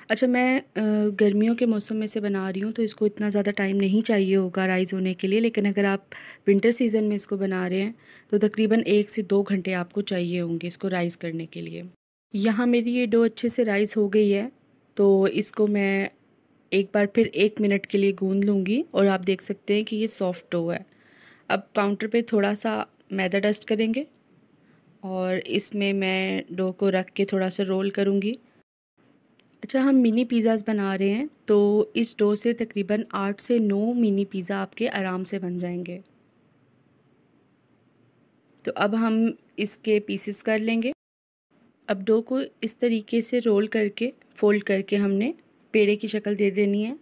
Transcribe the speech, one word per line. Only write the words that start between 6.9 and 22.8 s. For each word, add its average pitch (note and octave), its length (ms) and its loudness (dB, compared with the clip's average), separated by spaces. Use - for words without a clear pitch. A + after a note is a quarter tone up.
में G#3 120 0
इसको G3+ 200 -6
बना F#3+ 300 -2
रहे F#3 140 -2
हैं, A3 140 -4
तो G#3 80 2
तकरीबन G#3+ 420 2
एक G#3 300 2
से A3 120 -4
दो G3+ 200 2
घंटे F#3+ 300 -2
आपको F3+ 300 -4
चाहिए F3+ 380 -2
होंगे E3+ 260 -4
इसको F3 220 -6
राइज F3 260 -2
करने E3 320 -8
के E3+ 140 -14
लिए। E3 240 -12
यहाँ G#3+ 320 0
मेरी A#3+ 260 2
ये B3 140 0
डो A3+ 180 4
अच्छे A3+ 240 -2
से A#3 160 0
राइज G#3 320 0
हो G#3 120 2
गई G#3 220 4
है, G3+ 200 0
तो G3 320 6
इसको G#3 380 -2
मैं G3 440 0
एक G3 220 0
बार G3+ 120 4
फिर G#3+ 200 2
एक G#3 340 0
मिनट G3+ 260 0
के G3+ 120 0
लिए G3 140 4
गूंद G3 320 0
लूँगी G3+ 400 0
और G3 120 4
आप F#3+ 140 2
देख F#3 220 -2
सकते G3+ 320 -4
हैं G#3+ 100 0
कि G#3+ 120 -6
ये A3 120 -2
सॉफ्ट F3+ 440 -6
डो E3+ 160 -2
है। E3+ 160 -6
अब G3 260 -2
काउंटर G3+ 300 0
पे A#3 160 0
थोड़ा G#3 320 0
सा G#3+ 320 -4